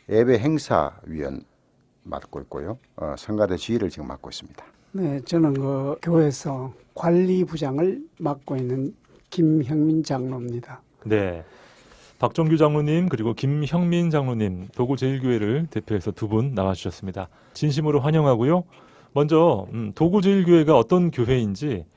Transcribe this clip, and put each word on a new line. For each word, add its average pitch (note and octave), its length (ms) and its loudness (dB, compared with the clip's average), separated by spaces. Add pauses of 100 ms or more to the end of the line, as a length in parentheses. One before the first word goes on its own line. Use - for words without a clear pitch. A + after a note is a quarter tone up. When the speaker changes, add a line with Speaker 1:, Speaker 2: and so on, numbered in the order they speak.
Speaker 1:
예배 A#2 300 4
행사위원 D#2+ 1040 -4 (640)
맡고 C#2+ 380 -12
있고요. D#2 360 -10 (180)
어, D2+ 200 -8
성가대 G#2 400 -2
지휘를 G#2+ 340 -2
지금 D2+ 180 -12
맡고 B1+ 220 -16
있습니다. - 340 -18 (280)
Speaker 2:
네, D3 320 -4
저는 D#3+ 300 2
그 C3+ 480 -2
교회에서 C#3+ 680 0 (220)
관리부장을 F3 1080 0 (160)
맡고 C#3+ 380 -8
있는 C3 360 -4 (380)
김형민 D#3 720 2
장로입니다. B2+ 800 -6 (220)
Speaker 3:
네. F#2+ 400 -2 (760)
박종규 D#3+ 400 2
장로님, D3+ 500 2
그리고 A2 260 -2
김형민 E3 760 0
장로님, A2 560 -2 (100)
도구제일교회를 B2+ 960 0
대표해서 G#2+ 400 -4
두 G#2+ 180 -6
분 A#2 260 0
나와주셨습니다. F#2+ 760 -4 (260)
진심으로 D3 460 0
환영하고요. D3 640 2 (480)
먼저, D3 600 4
음, A2 220 -6
도구제일교회가 F3 840 4
어떤 F3 360 4
교회인지 A#2 720 -2 (120)